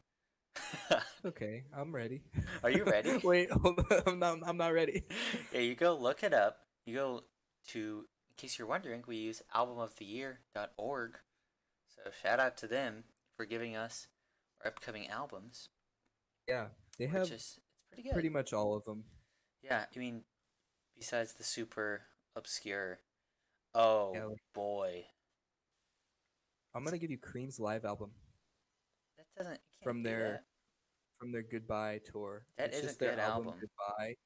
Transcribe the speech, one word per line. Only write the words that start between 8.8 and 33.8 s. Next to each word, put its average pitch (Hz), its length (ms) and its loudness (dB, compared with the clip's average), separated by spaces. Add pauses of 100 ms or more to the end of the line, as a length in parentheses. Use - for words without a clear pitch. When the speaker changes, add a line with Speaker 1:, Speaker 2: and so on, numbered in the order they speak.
Speaker 1:
we 117 120 -6
use 110 260 -6 (100)
album 120 240 6
of 113 200 -2
the 107 80 -12
year 127 340 -6 (160)
dot 104 220 -2
org. 117 420 -4 (680)
So 101 220 -12 (140)
shout 117 160 4
out 127 180 4
to 113 100 -10
them 117 360 -2 (340)
for 113 80 -6
giving 113 300 -4
us 113 320 -6 (540)
our - 100 -2
upcoming 107 380 -10
albums. 117 600 -10 (800)
Speaker 2:
Yeah, 120 220 -2 (280)
they 123 80 -2
Speaker 1:
Which 143 80 -2
Speaker 2:
have 185 140 2
Speaker 1:
is, 165 60 -4
it's - 260 -12 (320)
pretty - 120 -18
good. 262 100 -4
Speaker 2:
pretty 160 160 2
much 143 220 0
all 104 240 2
of 104 100 -4
them. 110 180 -8 (580)
Speaker 1:
Yeah, 123 240 0 (100)
I 127 40 -8
mean, 120 240 -6 (760)
besides 117 360 -2
the - 100 -16
super 107 580 -4 (340)
obscure, 98 640 -6 (800)
oh 110 400 8
Speaker 2:
Yeah, 110 100 -4
like 107 160 -8 (140)
Speaker 1:
boy. 98 500 -4 (1700)
Speaker 2:
I'm 120 100 -6
gonna 170 140 -2
give 165 140 -4
you 123 80 -6
Cream's 131 400 -10
live 110 260 -2
album. 101 240 -4 (1080)
Speaker 1:
That 156 100 -20 (100)
doesn't, 180 160 -6
you 135 40 -10 (220)
can't - 40 -20
Speaker 2:
From 120 200 -2
Speaker 1:
do 113 60 0
Speaker 2:
their, 113 220 0
Speaker 1:
that. 104 120 -6 (760)
Speaker 2:
from 120 120 -10
their 117 120 -4
Goodbye 110 580 -4 (100)
tour. 104 340 -8 (120)
Speaker 1:
That 139 120 0
Speaker 2:
It's 139 80 -4
Speaker 1:
is 147 60 -4
a 131 40 -2
Speaker 2:
just 139 120 -6
their 123 120 2
Speaker 1:
good 117 80 -2
Speaker 2:
album 110 300 0
Speaker 1:
album. 87 120 -10
Speaker 2:
Goodbye, 107 540 -4 (100)